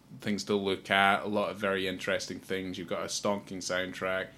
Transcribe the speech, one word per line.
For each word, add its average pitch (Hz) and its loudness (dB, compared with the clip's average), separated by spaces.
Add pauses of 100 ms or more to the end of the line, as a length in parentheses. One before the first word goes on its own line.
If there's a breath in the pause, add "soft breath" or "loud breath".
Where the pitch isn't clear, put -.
(200)
things 104 -2
to 107 2
look 98 0
at, 98 6
a - -4
lot 104 0
of 95 -6
very 98 2
interesting 92 -2
things. 95 -4
You've 87 -6
got 90 -2
a 98 -4
stonking 101 -2
soundtrack. 92 -2